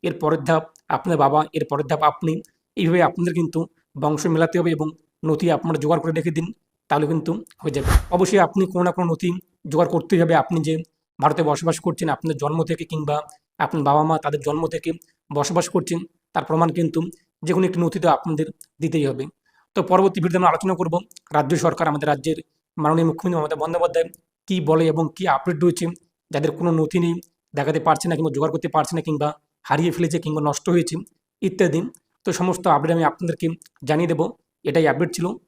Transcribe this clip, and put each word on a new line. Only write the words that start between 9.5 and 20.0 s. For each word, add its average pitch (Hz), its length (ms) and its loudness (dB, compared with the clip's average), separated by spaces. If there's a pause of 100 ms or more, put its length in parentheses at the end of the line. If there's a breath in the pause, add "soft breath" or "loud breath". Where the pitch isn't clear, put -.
জোগাড় 165 240 2
করতেই 170 280 2
হবে। 165 200 4
আপনি 170 240 -2
যে 160 80 0 (440)
ভারতে 151 320 2
বসবাস 165 260 0 (100)
করছেন, 170 300 -2
আপনার 160 260 -4
জন্ম 151 160 -2 (120)
থেকে 165 220 -4
কিংবা 151 240 -2 (480 loud breath)
আপনার 156 240 -2
বাবা 147 200 4
মা 160 160 2
তাদের 147 220 -2
জন্ম 151 160 -2 (120)
থেকে 160 160 -6 (400 soft breath)
বসবাস 160 440 0
করছেন, 170 240 -2 (360)
তার 156 140 -2
প্রমাণ 165 200 2 (100)
কিন্তু 165 220 0 (460 soft breath)
যে 175 80 0
কোনো 185 140 2
একটি 185 160 -4
নথি 165 200 -2
তো 170 120 4
আপনাদের 156 300 -4 (360)
দিতেই 160 280 0
হবে। 135 140 -6 (520)
তো 196 40 0 (100)
পরবর্তী 190 300 4